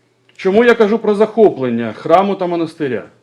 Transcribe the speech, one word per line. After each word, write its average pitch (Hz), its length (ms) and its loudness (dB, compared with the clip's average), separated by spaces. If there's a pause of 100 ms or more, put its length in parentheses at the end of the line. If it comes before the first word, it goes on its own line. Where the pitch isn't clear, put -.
(360)
чому 202 280 2
я 233 100 4
кажу 226 240 2
про 214 160 -2
захоплення 131 800 0
храму 190 420 0
та 185 120 -6
монастиря? 160 580 -6 (180)